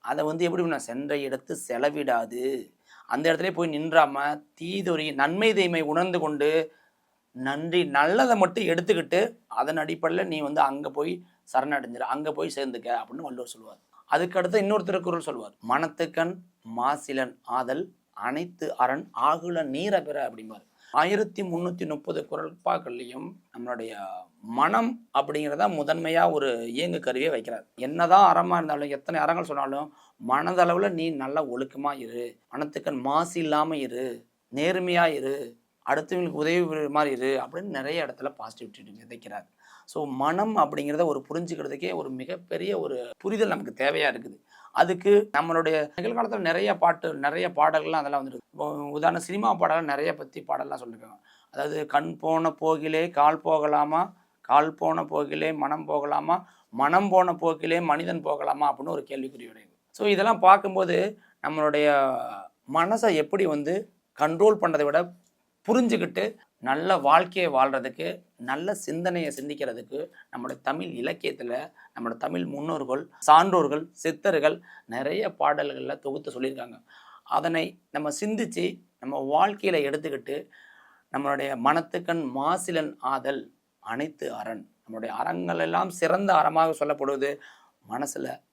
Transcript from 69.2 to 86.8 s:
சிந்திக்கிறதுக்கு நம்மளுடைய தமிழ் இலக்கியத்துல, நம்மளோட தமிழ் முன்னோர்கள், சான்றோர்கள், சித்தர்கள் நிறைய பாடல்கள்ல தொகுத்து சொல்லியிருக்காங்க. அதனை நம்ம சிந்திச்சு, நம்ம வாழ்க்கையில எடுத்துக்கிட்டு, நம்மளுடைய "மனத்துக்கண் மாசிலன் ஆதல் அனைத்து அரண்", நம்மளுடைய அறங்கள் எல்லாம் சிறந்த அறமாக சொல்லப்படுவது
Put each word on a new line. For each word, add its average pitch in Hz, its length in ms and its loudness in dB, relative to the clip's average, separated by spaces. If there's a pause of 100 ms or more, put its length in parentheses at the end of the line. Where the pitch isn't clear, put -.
சிந்திக்கிறதுக்கு 143 680 -8 (220)
நம்மளுடைய 131 300 -10
தமிழ் 156 260 -4
இலக்கியத்துல, 135 840 -6 (280)
நம்மளோட 117 180 -6
தமிழ் 170 280 -4
முன்னோர்கள், 143 640 -6 (180)
சான்றோர்கள், 160 640 8
சித்தர்கள் 160 680 0 (240)
நிறைய 151 440 -4
பாடல்கள்ல 143 720 -2
தொகுத்து 139 420 -8
சொல்லியிருக்காங்க. 123 420 -8 (400)
அதனை 160 580 -2 (100)
நம்ம 151 180 -4 (100)
சிந்திச்சு, 214 600 -4 (200)
நம்ம 139 200 -6
வாழ்க்கையில 175 640 2
எடுத்துக்கிட்டு, 143 640 -6 (640)
நம்மளுடைய 139 460 -2
"மனத்துக்கண் 165 800 0
மாசிலன் 160 640 -2
ஆதல் 135 520 -4 (280)
அனைத்து 131 540 -6
அரண்", 110 360 -10 (180)
நம்மளுடைய 113 200 -10
அறங்கள் 170 520 -4
எல்லாம் 175 300 0
சிறந்த 180 440 0
அறமாக 160 460 4
சொல்லப்படுவது 143 580 -2 (520)